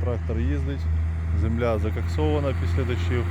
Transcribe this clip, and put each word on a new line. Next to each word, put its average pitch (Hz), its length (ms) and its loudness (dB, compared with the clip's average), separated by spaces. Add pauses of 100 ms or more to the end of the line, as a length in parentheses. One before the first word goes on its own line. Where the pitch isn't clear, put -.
трактор 117 360 -2
їздить, 139 420 0 (600)
земля 113 380 2
закоксована 143 800 0
після 135 220 0
дощів. 120 480 0